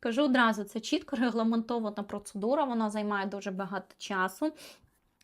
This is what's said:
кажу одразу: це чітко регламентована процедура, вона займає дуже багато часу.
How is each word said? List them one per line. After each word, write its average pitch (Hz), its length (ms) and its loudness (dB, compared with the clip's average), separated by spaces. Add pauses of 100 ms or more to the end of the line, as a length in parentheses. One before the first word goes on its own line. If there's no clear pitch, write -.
кажу 240 240 2
одразу: 233 400 4
це 220 160 -6
чітко - 360 -2
регламентована 226 840 0
процедура, 208 640 0
вона 226 260 0
займає 208 360 -2
дуже 196 240 -6
багато 190 480 -6
часу. 196 540 -2 (720)